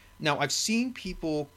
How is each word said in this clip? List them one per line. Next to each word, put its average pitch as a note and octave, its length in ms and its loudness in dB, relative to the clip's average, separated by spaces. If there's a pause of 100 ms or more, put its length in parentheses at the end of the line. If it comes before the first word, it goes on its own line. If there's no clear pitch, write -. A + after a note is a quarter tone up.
(180)
Now, D3+ 200 2
I've C#3+ 140 2
seen A#3+ 420 0
people D#3 640 -2